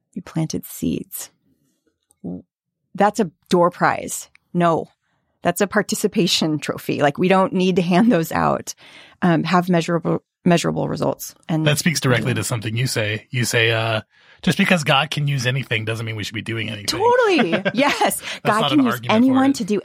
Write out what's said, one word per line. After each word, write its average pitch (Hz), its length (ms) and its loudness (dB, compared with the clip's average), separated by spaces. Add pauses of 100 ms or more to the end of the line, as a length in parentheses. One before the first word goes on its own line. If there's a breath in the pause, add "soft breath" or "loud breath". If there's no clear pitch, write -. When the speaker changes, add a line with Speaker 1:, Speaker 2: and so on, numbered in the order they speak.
(140)
Speaker 1:
you 190 80 -10
planted - 420 -6
seeds. - 680 -8 (960)
W-, - 180 -10 (520)
that's 202 260 2
a 180 100 0 (180)
door 175 220 4
prize. - 580 -4 (260)
No, 170 340 2 (540)
that's 175 180 -2
a 202 60 4
participation 175 920 0
trophy. - 440 -6
Like, 143 160 2
we 185 100 2
don't 190 240 4
need 185 240 2
to 190 60 2
hand 185 300 4
those 165 200 0
out. - 420 -2 (480 loud breath)
Um, 165 220 2
have 175 240 2
measurable, 170 540 0 (220)
measurable 160 440 2
results. 147 460 -6 (140)
And 156 180 0
Speaker 2:
That 147 120 2
speaks 156 220 0
directly 123 340 0
to 110 100 -2
something 110 320 -6
you 127 100 -2
say. 107 440 -4
You 123 140 -2
say, 113 260 2
uh, 110 320 0 (400 soft breath)
"Just - 160 0
because 185 260 2
God 151 260 2
can 147 180 -2
use 139 180 -2
anything 127 380 -2
doesn't 113 200 -4
mean 110 120 -8
we 104 80 -8
should - 100 -10
be 107 80 -6
doing 110 260 -6
anything." - 180 -10
Speaker 1:
Totally. 392 640 2 (180)
Speaker 2:
<laughs> - 60 -4
Speaker 1:
Yes. 277 460 0
Speaker 2:
That's - 240 -12
Speaker 1:
God 214 180 2
Speaker 2:
not 143 80 0
Speaker 1:
can 151 100 4
Speaker 2:
an 131 60 4
Speaker 1:
use 120 80 0
Speaker 2:
argument 120 160 -8
for 214 60 4
Speaker 1:
anyone 262 340 4
Speaker 2:
it. 269 60 -2
Speaker 1:
to 226 80 -6
do 202 200 -2